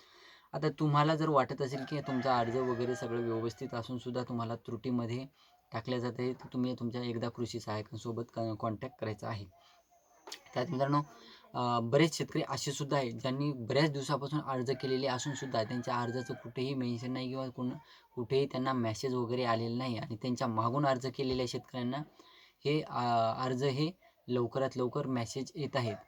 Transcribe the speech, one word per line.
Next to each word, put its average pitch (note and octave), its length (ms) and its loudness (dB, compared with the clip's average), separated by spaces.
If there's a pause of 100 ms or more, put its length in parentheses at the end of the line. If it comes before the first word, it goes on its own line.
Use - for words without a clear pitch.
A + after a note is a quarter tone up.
(540)
आता D3 160 0
तुम्हाला D3+ 460 6
जर D#3 140 2
वाटत C3+ 320 4
असेल C3 180 -2 (100)
की D3 100 -2
तुमचा B2+ 400 2
अर्ज A#2 180 2
वगैरे B2 380 2
सगळं A#2+ 260 -2
व्यवस्थित A#2 520 -2
असूनसुद्धा B2 500 -4
तुम्हाला A#2 320 -2
त्रुटीमध्ये A#2+ 680 -2 (480)
टाकल्या A#2+ 260 -2
जात A#2 200 -2
आहे B2+ 140 0
तर - 200 -10
तुम्ही B2+ 260 0
तुमच्या B2 240 -2
एकदा A#2 260 -2
कृषी A#2 300 -4
सहाय्यकांसोबत A2 600 -6 (120)
क-, A2+ 260 -2
कॉन्टॅक्ट A#2 420 -4
करायचा A2 260 -4
आहे. G#2 180 -6 (1080)
त्यात B2+ 160 0
मित्रांनो, C#3 320 2 (520)
अ, A#2+ 260 2
बरेच C#3+ 380 4
शेतकरी D3+ 320 -2
असे C#3 220 -2
सुद्धा C#3+ 260 0
आहेत B2 160 0
ज्यांनी C3+ 400 -2
बऱ्याच C3 380 4
दिवसापासून C#3 500 0
अर्ज C3 300 -2 (100)
केलेले C3 260 0
असूनसुद्धा B2+ 560 0
त्यांच्या B2 320 -2
अर्जाचं A#2+ 380 -2
कुठेही B2+ 400 -4
मेन्शन B2 380 -2
नाही B2+ 160 -4
किंवा C3 200 -4
कोण, B2 220 -2 (460)
कुठेही C3+ 300 2
त्यांना C3 280 0
मेसेज A#2+ 400 0
वगैरे B2 300 0
आलेला A#2 340 2
नाही B2 200 -2
आणि B2+ 240 -6
त्यांच्या B2+ 260 0
मागून A#2 380 2
अर्ज C3 300 2
केलेल्या C3 340 0
शेतकऱ्यांना B2+ 480 -4 (680)
हे, D3+ 160 4
अ, A#2+ 520 2 (100)
अर्ज B2+ 200 0
हे C#3+ 280 2 (360)
लवकरात B2 500 2
लवकर B2+ 300 0
मेसेज B2+ 480 -2
येत C#3+ 200 -4
आहेत. A#2 200 2 (120)